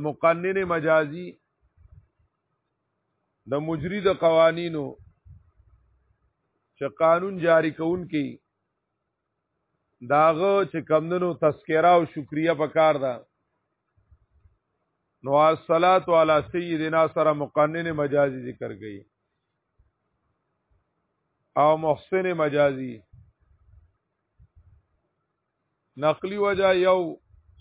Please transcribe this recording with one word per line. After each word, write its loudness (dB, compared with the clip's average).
مقنن -2
مجازي، -2
د -6
مجری -6
د 0
قوانینو 2
د -6
قانون 2
جاری 4
کوونکی -4
داغه 2
چې -8
کمدنو -2
تذکره 2
او 4
شکریه -4
پکار 2
ده. -4
نو -6
الصلاة 2
علی 4
سیدنا -2
سره 2
مقنن -2
مجازی 0
ذکر -12
کړي -16
او 4
محسن -2
مجازی. 0
نقلی -2
وجه 2
یو، 2